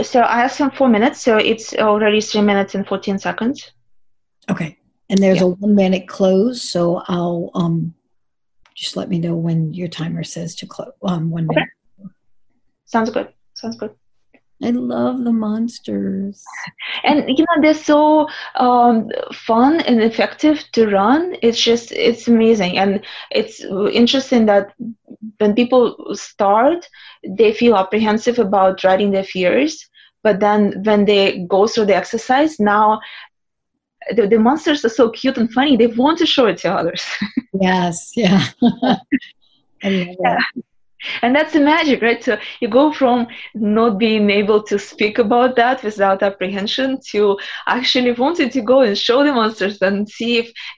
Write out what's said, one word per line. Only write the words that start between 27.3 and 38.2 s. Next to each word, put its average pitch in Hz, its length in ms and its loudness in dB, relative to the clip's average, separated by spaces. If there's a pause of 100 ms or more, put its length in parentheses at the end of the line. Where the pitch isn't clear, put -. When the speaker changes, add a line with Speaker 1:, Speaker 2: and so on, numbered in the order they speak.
Speaker 1:
feel 233 220 4
apprehensive 214 600 0
about 190 460 2
writing 196 260 2
their 190 140 0
fears. 208 640 -2 (340)
But 202 180 2
then 208 440 2
when 208 220 2
they 196 420 2
go 196 180 2
through 220 200 -2
the 196 100 4
exercise, 254 640 -2
now 214 420 2 (1120)
the, 214 140 2
the 226 100 4
monsters 285 460 0
are 226 40 0
so 226 220 2
cute 262 260 -4
and 226 160 -2
funny, 269 240 2
they 233 120 4
want 254 300 0
to 339 80 0
show 269 200 2
it 180 120 0
to 175 140 -4
others. 170 380 -4
<laughs> - 40 -8 (440)
Speaker 2:
Yes, 180 560 -2
yeah. 196 300 2 (100)